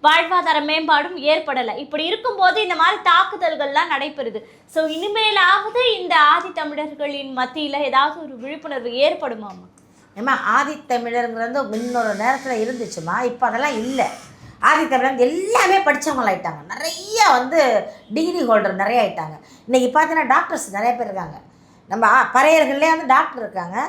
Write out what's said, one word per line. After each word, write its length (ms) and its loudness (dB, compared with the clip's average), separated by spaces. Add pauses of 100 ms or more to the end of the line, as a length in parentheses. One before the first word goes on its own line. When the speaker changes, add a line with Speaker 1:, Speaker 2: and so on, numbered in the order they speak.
Speaker 1:
வாழ்வாதார 520 2 (100)
மேம்பாடும் 480 0 (160)
ஏற்படல. 400 -2 (120)
இப்படி 260 -6
இருக்கும்போது 560 0
இந்த 160 -2
மாதிரி 160 2 (100)
தாக்குதல்கள்லாம் 840 0
நடைபெறுது. 480 -6 (320)
So, 80 0 (140)
இனிமேலாவது 880 2 (140)
இந்த 180 -2 (200)
ஆதித்தமிழர்களின் 1040 -6
மத்தியில 480 -4
ஏதாவது 280 2 (100)
ஒரு 180 -14
விழிப்புணர்வு 480 -8 (140)
ஏற்படுமாமா? 600 -6 (500)
Speaker 2:
ஏம்மா, 200 0 (220)
ஆதித்தமிழருங்கிறது 880 -4
வந்து 240 -2
முன்னொரு 500 -2
நேரத்துல 400 -2
இருந்துச்சுமா, 560 -6 (140)
இப்ப 180 -2
அதெல்லாம் 320 -2
இல்ல. 180 -4 (680)
ஆதித்தமிழர் 440 2
வந்து 160 4
எல்லாமே 600 2
படிச்சவங்களாயிட்டாங்க, 760 -2 (100)
நிறைய 460 -6 (180)
வந்து 240 2 (560)
டிகிரி 320 -2
ஹோல்டர் 320 2
நிறைய 240 2
ஆயிட்டாங்க. 320 -6 (300)
இன்னைக்கு 240 4
பார்த்தீங்கன்னா, 440 2
டாக்டர்ஸ் 440 -2
நிறைய 160 0
பேர் 160 -6
இருக்காங்க. 280 -10 (520)
நம்ம, 240 0
ஆ, 20 8 (160)
பறையர்கள்லேயே 640 4
வந்து 180 0
டாக்டர் 320 2
இருக்காங்க 320 -8 (120)